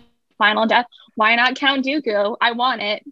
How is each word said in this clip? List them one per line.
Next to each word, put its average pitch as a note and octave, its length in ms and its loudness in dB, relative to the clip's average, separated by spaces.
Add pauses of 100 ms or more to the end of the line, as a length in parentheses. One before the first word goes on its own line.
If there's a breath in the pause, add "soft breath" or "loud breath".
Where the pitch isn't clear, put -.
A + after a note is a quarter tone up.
(380)
final G#3+ 280 2
death. A3+ 200 2 (280 loud breath)
Why A3 220 2
not B3+ 200 0
Count C4+ 280 0
Dooku? A#3 560 -2
I A#3 120 2
want A#3 300 -2
it. G#3 300 -6